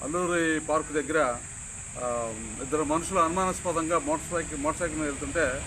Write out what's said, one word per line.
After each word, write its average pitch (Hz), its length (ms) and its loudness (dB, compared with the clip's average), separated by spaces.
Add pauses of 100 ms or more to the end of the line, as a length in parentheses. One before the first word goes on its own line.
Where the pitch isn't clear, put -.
అల్లూరి 165 560 2
పార్క్ 151 320 0
దగ్గర, 143 440 2 (680)
ఆ, 120 300 -2 (280)
ఇద్దరు 147 220 0
మనుషులు 165 360 2
అనుమానాస్పదంగా 170 800 2
మోటార్ 147 320 -2
సైకిల్, 165 300 -2
మోటార్ - 180 0
సైకిల్ 156 200 -2
మీద 151 100 0
వెళ్తుంటే 139 580 0